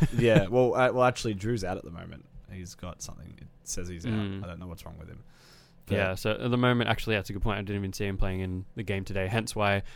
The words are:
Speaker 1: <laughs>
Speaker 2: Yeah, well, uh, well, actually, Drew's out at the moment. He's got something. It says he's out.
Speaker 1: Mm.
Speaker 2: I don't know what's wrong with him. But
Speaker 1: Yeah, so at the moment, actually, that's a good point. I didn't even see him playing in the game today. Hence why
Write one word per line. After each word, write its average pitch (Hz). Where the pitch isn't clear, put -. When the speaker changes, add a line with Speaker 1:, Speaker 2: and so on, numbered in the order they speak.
Speaker 1:
<laughs> 117
Speaker 2:
Yeah, 117
well, 123
uh, 127
well, 127
actually, 120
Drew's 104
out 92
at -
the -
moment. 85
He's 90
got -
something. -
It -
says -
he's 85
out. 117
Speaker 1:
Mm. 98
Speaker 2:
I 101
don't 82
know 90
what's 82
wrong 82
with 80
him. -
But 101
Speaker 1:
Yeah, 95
so 107
at 107
the 123
moment, 120
actually, 113
that's 95
a 104
good 98
point. 101
I 104
didn't 101
even 98
see 104
him 98
playing 95
in 92
the 113
game 95
today. 95
Hence 110
why 101